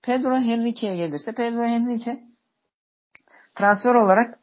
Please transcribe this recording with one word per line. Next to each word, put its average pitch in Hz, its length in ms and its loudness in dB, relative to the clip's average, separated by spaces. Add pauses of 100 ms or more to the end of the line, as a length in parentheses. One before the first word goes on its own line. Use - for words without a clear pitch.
Pedro 254 340 0
Henrique'ye 233 600 -2
gelirse, 165 380 -6
Pedro 233 300 -4
Henrique 233 560 -4 (1300)
transfer 202 400 2
olarak 226 480 4